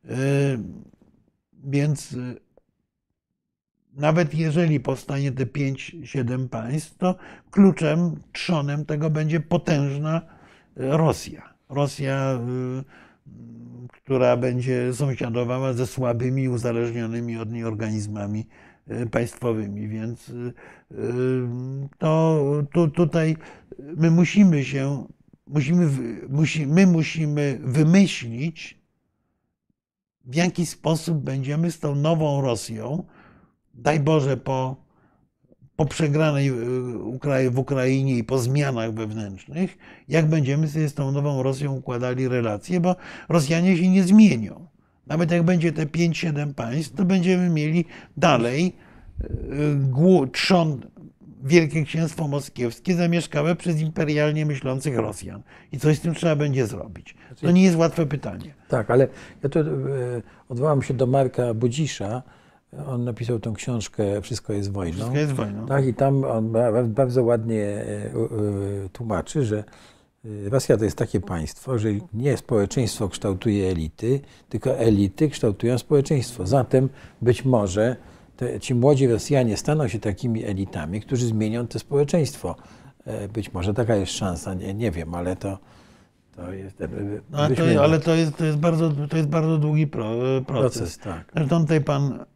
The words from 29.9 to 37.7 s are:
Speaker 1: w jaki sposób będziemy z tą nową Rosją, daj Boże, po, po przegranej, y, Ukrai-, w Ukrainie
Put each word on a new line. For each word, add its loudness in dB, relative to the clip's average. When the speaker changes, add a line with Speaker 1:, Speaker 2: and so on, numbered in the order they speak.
Speaker 1:
w -12
jaki 0
sposób -2
będziemy -2
z -14
tą -2
nową 2
Rosją, -4
daj 0
Boże, 2
po, -4
po 2
przegranej, 0
y, -2
Ukrai-, -2
w 0
Ukrainie 0